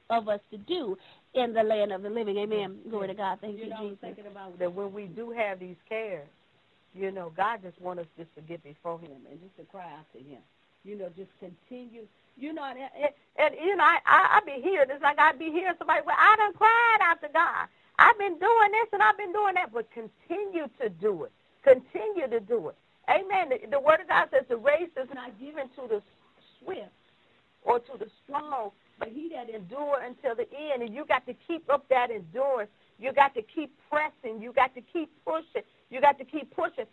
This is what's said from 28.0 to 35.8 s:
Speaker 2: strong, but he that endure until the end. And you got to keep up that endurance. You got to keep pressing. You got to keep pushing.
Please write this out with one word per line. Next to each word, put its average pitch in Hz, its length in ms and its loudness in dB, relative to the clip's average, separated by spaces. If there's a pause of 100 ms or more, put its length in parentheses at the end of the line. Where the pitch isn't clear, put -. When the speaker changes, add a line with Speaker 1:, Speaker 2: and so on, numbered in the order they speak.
Speaker 2:
strong, 277 480 -6 (260)
but 220 120 -8
he 302 260 -12
that 240 140 -12
endure 247 520 -6
until 247 320 -6
the 233 220 -4
end. 285 260 -6
And 226 140 -8
you 294 100 -10
got 262 220 0
to 247 60 -12 (120)
keep 330 240 -6
up 277 200 0
that 247 200 4
endurance. 220 600 -4 (300)
You 247 120 -6
got 277 240 4
to 233 60 -4
keep - 340 -10 (140)
pressing. 294 520 -4
You 240 120 -14
got 254 220 2
to 247 60 -14
keep 320 280 -8 (160)
pushing. 320 380 -6 (260)